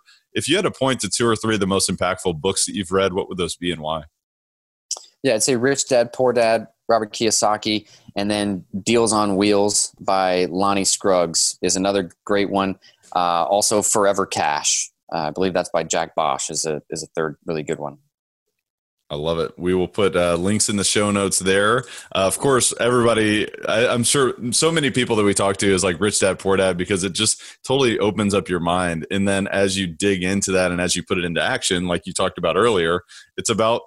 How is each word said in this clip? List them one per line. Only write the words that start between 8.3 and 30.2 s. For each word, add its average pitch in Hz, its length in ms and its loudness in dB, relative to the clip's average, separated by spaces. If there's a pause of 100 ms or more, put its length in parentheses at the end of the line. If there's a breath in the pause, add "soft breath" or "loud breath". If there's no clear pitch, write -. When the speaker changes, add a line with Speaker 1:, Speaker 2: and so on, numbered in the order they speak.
Speaker 2:
then 101 340 -2 (180)
Deals 117 300 2
on 104 240 2
Wheels 101 640 2
by 92 460 2
Lonnie 98 380 0
Scruggs 87 800 0
is 90 140 0
another 95 340 0 (140)
great 101 240 0
one. 95 300 -2 (360 soft breath)
Uh, 85 300 2
also 104 380 0
Forever 98 420 2
Cash. - 640 -2 (220)
Uh, 85 60 -4
I 76 120 -4
believe 90 220 -2
that's 87 180 -2
by 82 120 0
Jack 82 320 -4
Bosch 71 360 -2
is 76 140 -6
a, 76 160 -4 (100)
is 78 120 -8
a - 60 -14
third 78 360 -6
really 80 180 -6
good 76 160 -6
one. 73 200 -12 (1120)
Speaker 1:
I 73 60 -8
love 82 240 -2
it. - 180 -4
We 90 160 0
will 90 140 0
put, 98 260 0
uh, 87 220 2
links 98 320 0
in 104 80 -4
the 95 80 -2
show 104 260 0
notes 98 300 0
there. 101 400 2 (340 loud breath)
Uh, 95 120 2
of 90 120 0
course, 131 400 2
everybody, 110 720 2 (180)
I, 110 220 2
I'm 117 160 0
sure 135 300 2 (180)
so 160 180 2
many 151 200 0
people 113 260 0
that 104 80 2
we 101 100 4
talk 98 240 2
to 98 160 4
is 90 80 2
like 87 180 0
Rich 101 200 0
Dad, 95 180 2
Poor 95 180 0
Dad, 95 200 2
because 90 260 -2
it 95 100 -2
just 107 300 -2 (220 loud breath)
totally 127 340 2
opens 101 360 0
up 95 140 0
your 90 120 0
mind. 85 500 -2
And 98 160 0
then 98 220 0
as 98 280 0
you 95 120 -2
dig 95 340 0